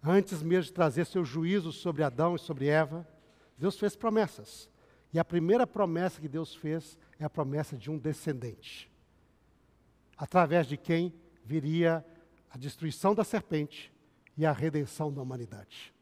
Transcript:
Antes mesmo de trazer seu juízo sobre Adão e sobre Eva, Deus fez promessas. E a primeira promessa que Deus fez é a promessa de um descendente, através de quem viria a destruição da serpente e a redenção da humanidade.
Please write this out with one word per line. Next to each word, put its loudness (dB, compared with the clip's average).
Antes 4
mesmo 2
de -8
trazer 2
seu -2
juízo -2
sobre -2
Adão 2
e -4
sobre -4
Eva, 2
Deus -2
fez -2
promessas. -2
E 2
a 4
primeira 4
promessa -2
que -8
Deus -8
fez -6
é -6
a -2
promessa -2
de -10
um -4
descendente, -8
através 4
de -4
quem 0
viria 0
a -16
destruição -2
da 2
serpente -4
e 2
a 4
redenção -2
da -8
humanidade. -12